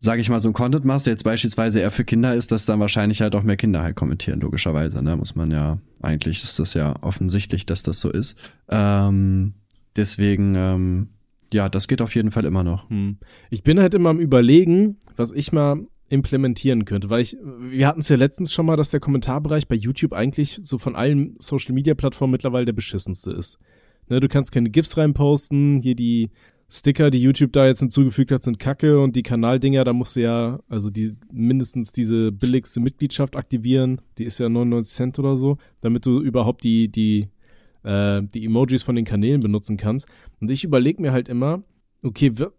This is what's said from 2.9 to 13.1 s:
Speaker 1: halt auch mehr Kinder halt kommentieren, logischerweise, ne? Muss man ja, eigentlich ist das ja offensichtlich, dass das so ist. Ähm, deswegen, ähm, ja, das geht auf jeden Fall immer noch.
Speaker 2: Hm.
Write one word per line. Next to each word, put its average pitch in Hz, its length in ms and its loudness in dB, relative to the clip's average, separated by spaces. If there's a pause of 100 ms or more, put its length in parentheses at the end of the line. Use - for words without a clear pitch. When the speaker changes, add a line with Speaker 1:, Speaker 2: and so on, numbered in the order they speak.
Speaker 1:
halt 104 120 0
auch 101 80 2
mehr 101 140 2
Kinder 92 260 0
halt 80 140 -4
kommentieren, 71 440 -4
logischerweise, 76 640 -2
ne? 80 140 0
Muss - 200 -6
man 80 140 -2
ja, 78 280 -2 (240)
eigentlich 78 420 -4
ist - 140 -6
das - 160 -4
ja 76 280 -2
offensichtlich, 95 640 -2
dass - 160 -4
das - 180 -6
so - 100 -4
ist. - 260 -6 (320)
Ähm, 98 840 2 (420)
deswegen, 101 600 2
ähm, 92 520 0 (440)
ja, 98 160 2
das 95 200 -4
geht 127 140 0
auf 110 120 -4
jeden 107 160 2
Fall 107 140 0
immer 90 200 0
noch. 85 260 -4
Speaker 2:
Hm. 101 280 -4 (320)